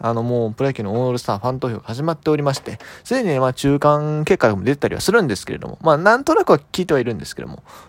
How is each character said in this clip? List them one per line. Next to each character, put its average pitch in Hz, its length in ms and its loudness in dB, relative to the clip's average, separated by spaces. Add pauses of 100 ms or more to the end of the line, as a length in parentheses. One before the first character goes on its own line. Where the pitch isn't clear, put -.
あ 117 140 -2
の、 117 80 -2
も 120 240 0
う 110 80 -6
プ - 80 -4
ロ 135 80 2
野 - 20 -6
球 117 120 -8
の 98 80 -4
オ 123 180 0
ー - 20 -2
ル 123 60 -2
ス - 60 -8
タ 107 120 -2
ー - 20 -10
フ 110 80 -6
ァ 127 60 0
ン 127 80 -8
投 127 80 -2
票 113 80 -6
が 98 80 -12
始 120 180 -8
ま 165 120 -2
っ - 20 -6
て - 140 -2
お 151 40 4
り 147 80 0
ま 139 120 0
し - 60 -8
て、 - 180 -12 (260)
す - 80 -4
で 254 100 0
に 208 60 0
ね、 135 120 2
ま 131 80 2
あ、 127 40 0
中 139 260 2
間 151 460 2
結 180 140 4
果 107 180 4
も 92 80 -6
出 131 100 2
て 143 40 -4
た 113 100 0
り - 60 -2
は - 80 -6
す 190 100 2
る 226 100 4
ん 156 60 0
で 101 80 0
す - 80 -14
け - 80 -10
れ 67 60 -8
ど - 100 -12
も、 - 140 -14
ま 156 100 4
あ、 147 60 4
な 208 180 4
ん 277 80 -6
と 320 100 2
な 381 120 2
く 214 60 4
は 151 60 6
聞 - 260 -6
い - 20 -4
て 165 80 2
は 139 40 4
い 120 60 0
る 117 80 -2
ん 98 60 -6
で - 80 -10
す - 100 -14
け 64 60 -10
ど 58 60 -12
も、 73 140 -16 (260)